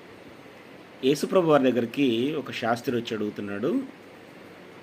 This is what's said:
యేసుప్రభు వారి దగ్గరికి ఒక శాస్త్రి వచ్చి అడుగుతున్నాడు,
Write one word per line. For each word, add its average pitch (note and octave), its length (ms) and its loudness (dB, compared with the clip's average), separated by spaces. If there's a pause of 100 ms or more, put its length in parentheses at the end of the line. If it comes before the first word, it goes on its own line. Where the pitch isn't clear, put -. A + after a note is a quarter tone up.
(1040)
యేసుప్రభు D#3+ 460 2
వారి C3 220 6
దగ్గరికి A#2+ 680 0
ఒక B2+ 140 -10
శాస్త్రి A#2+ 440 -2
వచ్చి A#2 200 -4
అడుగుతున్నాడు, G#2 680 -4 (1000)